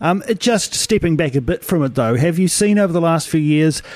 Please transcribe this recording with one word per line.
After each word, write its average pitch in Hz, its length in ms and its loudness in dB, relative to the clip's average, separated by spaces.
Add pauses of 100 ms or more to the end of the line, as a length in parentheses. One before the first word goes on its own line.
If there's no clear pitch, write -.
Um, 180 280 -2
it, - 120 -2
just 233 340 0
stepping 180 400 0
back 147 220 -2
a 139 40 2
bit 127 240 -6
from 165 200 0
it, 127 100 -4
though, 120 220 0
have 165 240 0
you 185 80 2
seen 208 280 2
over 196 160 2
the 170 80 0
last 165 280 0
few 160 120 0
years, 151 440 2 (120)